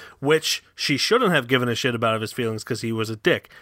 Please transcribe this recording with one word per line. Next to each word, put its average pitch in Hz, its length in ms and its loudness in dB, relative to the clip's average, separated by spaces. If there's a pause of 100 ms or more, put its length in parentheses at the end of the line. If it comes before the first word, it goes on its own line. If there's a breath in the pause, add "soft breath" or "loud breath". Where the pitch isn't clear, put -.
(200 loud breath)
which 151 440 0 (120)
she - 220 -2
shouldn't 220 340 2
have 135 160 2
given 123 220 2
a 113 60 0
shit 120 200 -2
about 110 240 0
his 110 140 -6
feelings 113 320 -4
'cause 113 160 -6
he 113 100 -4
was 110 200 -2
a 110 40 -6
dick. 123 340 0 (120 loud breath)